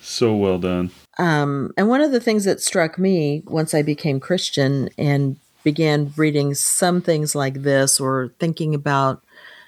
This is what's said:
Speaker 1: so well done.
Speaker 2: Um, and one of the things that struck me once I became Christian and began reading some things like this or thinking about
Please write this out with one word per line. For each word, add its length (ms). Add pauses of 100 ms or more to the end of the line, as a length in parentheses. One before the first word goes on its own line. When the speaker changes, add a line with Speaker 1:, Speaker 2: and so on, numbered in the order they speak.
Speaker 1:
so 340
well 240
done. 320 (280)
Speaker 2:
Um, 580
and 120
one 120
of 100
the 80
things 280
that 140
struck 380
me 480
once 280
I 80
became 360
Christian 800
and 380 (260)
began 540
reading 380
some 460
things 360
like 260
this 380
or 400
thinking 340
about 480 (460)